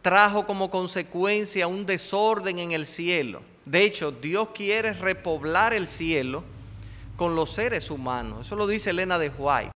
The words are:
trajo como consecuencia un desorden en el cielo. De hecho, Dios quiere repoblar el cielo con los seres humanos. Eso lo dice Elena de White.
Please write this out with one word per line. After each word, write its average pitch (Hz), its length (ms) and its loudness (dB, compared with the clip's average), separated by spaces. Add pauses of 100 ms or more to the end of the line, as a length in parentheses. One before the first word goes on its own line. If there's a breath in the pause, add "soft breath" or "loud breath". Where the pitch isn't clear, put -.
trajo 202 460 6
como 190 240 0
consecuencia 185 960 0
un 190 180 -2
desorden 196 720 2
en 170 140 -4
el 156 140 -2
cielo. 160 560 -2 (240)
De 156 180 4
hecho, 202 280 0
Dios 160 420 -2
quiere 214 400 -2
repoblar 180 800 0
el 190 120 0
cielo 156 580 -2 (720 loud breath)
con 170 180 0
los 160 160 0
seres 220 400 -2
humanos. 123 560 -4
Eso 208 100 -6
lo 208 100 0
dice 208 240 0
Elena 180 280 0
de 151 180 0
White. 131 420 0